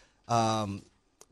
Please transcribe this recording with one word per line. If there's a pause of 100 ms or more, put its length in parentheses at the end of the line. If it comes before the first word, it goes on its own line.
(280)
um, (500)